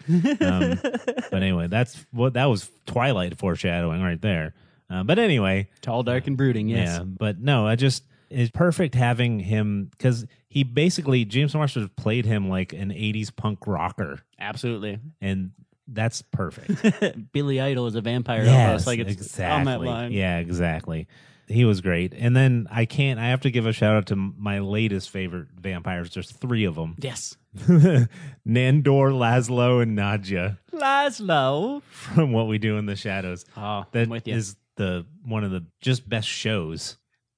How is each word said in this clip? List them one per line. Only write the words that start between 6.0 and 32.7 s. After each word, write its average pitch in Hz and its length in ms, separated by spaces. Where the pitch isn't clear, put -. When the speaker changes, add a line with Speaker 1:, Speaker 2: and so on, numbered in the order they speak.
Speaker 2:
dark, 127 240
and 143 100
brooding, 117 320
yes. 90 280
Speaker 1:
Yeah, 85 60
but 95 360
no, 120 280
I 113 80
just, 127 280
it's 120 220
perfect 170 440
having 120 440
him, 101 600
'cause 117 260
he 139 160
basically, 139 600
James 135 280
Marsters 135 340
played 113 280
him 107 240
like 92 240
an 95 180
eighties 107 380
punk - 380
rocker. 82 540
Speaker 2:
Absolutely. 107 580
Speaker 1:
And 95 300
that's 113 340
perfect. - 480
Speaker 2:
<laughs> - 60
Billy 139 280
Idol 131 260
is 107 80
a 113 60
vampire 117 440
Speaker 1:
Yes, 123 220
Speaker 2:
almost. 110 200
Like, 120 120
it's 104 120
Speaker 1:
exactly. 92 480
Speaker 2:
on - 60
that 127 200
line. 120 280
Speaker 1:
Yeah, 92 260
exactly. 82 680
He 117 180
was 101 160
great. 90 360
And 120 180
then 123 360
I 117 140
can't, 135 340
I 117 80
have 131 140
to 131 100
give 117 140
a 110 80
shout 107 220
out 104 120
to 107 60
m-, 98 240
my 101 220
latest 101 500
favorite 90 400
vampires. 87 540
There's - 180
three 120 320
of 82 140
'em. 82 220
Speaker 2:
Yes. - 360
Speaker 1:
<laughs> - 140
Nandor, 135 640
Laszlo, 123 680
and 113 160
Nadja. 98 600
Speaker 2:
Laszlo. 247 1120
Speaker 1:
From - 480
What 113 160
We 107 100
Do 107 200